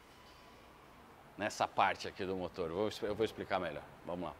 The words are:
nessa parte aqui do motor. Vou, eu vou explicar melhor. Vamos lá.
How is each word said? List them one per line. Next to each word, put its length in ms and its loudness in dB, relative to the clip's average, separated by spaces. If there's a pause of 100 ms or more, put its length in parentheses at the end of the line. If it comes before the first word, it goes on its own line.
(1400)
nessa 300 2
parte 400 4
aqui 160 -4
do 100 0
motor. 360 -2
Vou, 180 2 (140)
eu 120 0
vou 100 4
explicar 360 0
melhor. 220 -2 (220)
Vamos 240 -4
lá. 120 -8